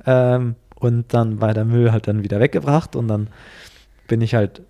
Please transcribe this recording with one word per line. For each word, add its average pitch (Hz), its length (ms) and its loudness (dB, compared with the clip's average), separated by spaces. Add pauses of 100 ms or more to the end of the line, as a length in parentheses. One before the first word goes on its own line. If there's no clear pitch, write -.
Ähm, 123 500 2 (180)
und 120 400 -2
dann 113 260 0
war 107 140 0
der 110 100 0
Müll 117 280 2
halt 110 160 -2
dann 104 160 -2
wieder 101 160 -2
weggebracht 143 560 0
und 120 100 -4
dann 107 220 -2 (800)
bin 113 120 0
ich 113 140 -2
halt 104 360 -2